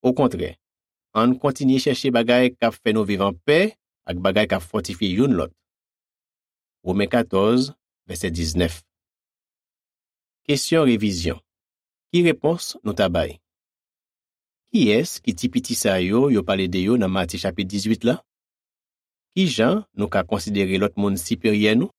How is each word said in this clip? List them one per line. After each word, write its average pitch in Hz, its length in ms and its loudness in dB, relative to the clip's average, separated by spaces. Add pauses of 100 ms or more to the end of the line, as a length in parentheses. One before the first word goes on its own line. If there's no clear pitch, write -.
Okontrè, 123 500 0 (600)
ann 123 240 2
kontinye 135 420 2
chèche 135 320 -2
bagay 123 400 2
k 117 140 0
ap - 100 -4
fè 110 160 0
nou 107 140 0
viv 98 160 0
an 95 120 0 (100)
pè 151 140 4 (500)
ak 90 100 -6
bagay 95 280 0
k 95 100 0
ap 87 60 -8
fòtifye 98 520 -6
youn 123 220 2
lòt. - 140 -4 (1300)
Women 95 280 -2
katòz, 120 580 2 (380)
vèsè 87 240 -6
diznèf. 82 480 -2 (1700)
Kesyon 147 400 2
revizyon. 95 500 0 (720)
Ki 175 160 2
repons 165 560 -2
nou 104 140 -6
ta 101 160 2
bay? 85 240 -2 (1300)
Kiyès 208 520 2
ki 101 120 -2
ti 123 160 -4
piti 123 280 -4
sa 95 240 0
yo, 113 280 2
yo 104 160 2
pale 95 240 0
de 92 120 -2
yo 110 160 2
nan 95 140 0
Matye 92 260 -2
chapit 92 300 -6
dizuit 104 380 -2
la? 120 100 2 (1160)
Ki 185 120 2
jan 143 380 0 (100)
nou 101 160 -4
ka 95 160 0
konsidere 98 560 -2
lòt 101 160 -2
moun 101 220 0
siperyè 107 580 0
nou? 180 200 -2